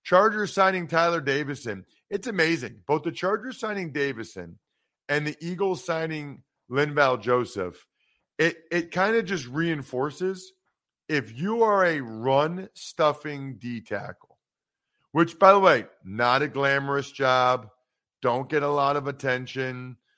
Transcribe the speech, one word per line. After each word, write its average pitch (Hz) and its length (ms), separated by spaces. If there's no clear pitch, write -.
Chargers 208 480
signing 190 360
Tyler 165 340
Davison. 135 640
It's 196 180
amazing. 165 600
Both 151 160
the 165 80
Chargers 214 480
signing 202 320
Davison 110 680
and 147 200
the 151 120
Eagles 180 460
signing 160 580
Linval 139 520
Joseph, 107 640
it, 165 200
it 170 200
kinda 214 320
just 170 240
reinforces 156 1040
if 120 300
you 220 260
are 202 220
a 156 160
run-stuffing 139 1600
D 117 220
tackle, 98 580
which, 165 260
by 190 140
the 196 80
way, 151 260
not 120 380
a 147 60
glamorous 139 640
job, 127 580
don't 127 280
get 147 140
a 143 60
lot 143 260
of 139 120
attention, 127 920